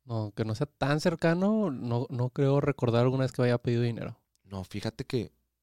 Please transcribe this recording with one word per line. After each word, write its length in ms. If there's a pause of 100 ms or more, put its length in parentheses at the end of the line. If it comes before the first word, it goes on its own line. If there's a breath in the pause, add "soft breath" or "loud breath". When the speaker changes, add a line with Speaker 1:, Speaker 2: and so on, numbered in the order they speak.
Speaker 1:
No, 320
que 80
no 100
sea 120
tan 340
cercano, 720
no, 400
no 200
creo 300
recordar 420
alguna 220
vez 80
que 100
me 60
haya 100
pedido 240
dinero. 380 (240)
Speaker 2:
No, 180
fíjate 420
que, 280 (300)